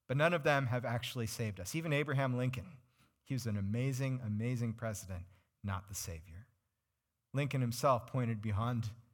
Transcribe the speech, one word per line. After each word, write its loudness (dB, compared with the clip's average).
But 2
none 6
of 0
them 4
have 0
actually -2
saved -2
us. -8
Even 0
Abraham 2
Lincoln, -2
he -4
was -2
an 0
amazing, 0
amazing 0
president, -6
not -2
the -10
savior. -10
Lincoln 0
himself 2
pointed 0
beyond 0